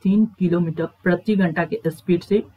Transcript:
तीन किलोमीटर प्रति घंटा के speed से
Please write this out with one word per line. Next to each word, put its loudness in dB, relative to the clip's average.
तीन 4
किलोमीटर 0
प्रति 0
घंटा 0
के -8
speed -2
से 0